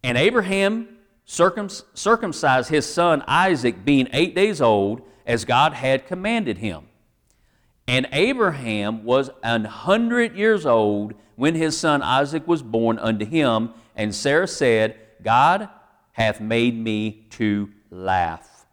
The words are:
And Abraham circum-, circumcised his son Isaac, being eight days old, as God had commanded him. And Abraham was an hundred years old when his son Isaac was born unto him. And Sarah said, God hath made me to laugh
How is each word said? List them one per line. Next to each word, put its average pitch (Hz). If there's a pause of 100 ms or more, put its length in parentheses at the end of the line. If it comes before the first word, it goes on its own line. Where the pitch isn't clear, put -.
And 123
Abraham 196 (360)
circum-, 190 (260)
circumcised 151
his 151
son 170
Isaac, 143
being 139
eight 175
days 190
old, 107 (220)
as 117
God 139
had 135
commanded 185
him. 90 (1000)
And 127
Abraham 135
was 131 (120)
an 113
hundred 233
years 202
old 107 (220)
when 151
his 160
son 147
Isaac 143
was 165
born 113
unto 107
him. 117 (260)
And 104
Sarah 156
said, 113 (260)
God 156 (440)
hath 107
made 117
me 107
to 104 (200)
laugh 90